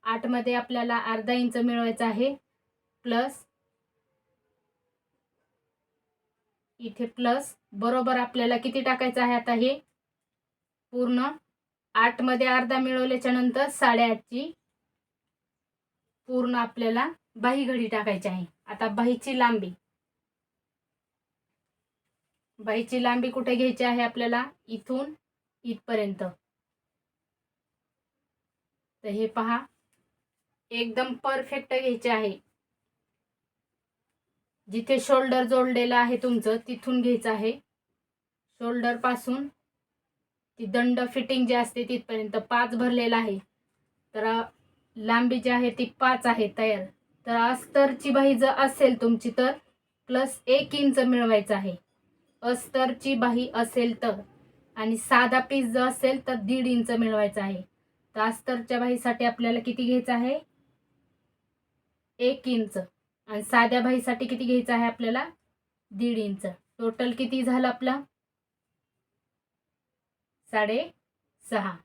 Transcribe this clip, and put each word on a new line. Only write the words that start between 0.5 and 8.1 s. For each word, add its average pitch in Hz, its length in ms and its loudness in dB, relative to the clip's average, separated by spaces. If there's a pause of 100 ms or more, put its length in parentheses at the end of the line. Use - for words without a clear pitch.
आपल्याला 240 440 -2
अर्धा 220 340 -4
इंच 247 240 0
मिळवायचं 233 480 0
आहे, 240 320 0 (680)
प्लस 247 420 -2 (3250)
इथे 233 280 -8
प्लस 247 500 -2 (160)
बरोबर 247 460 0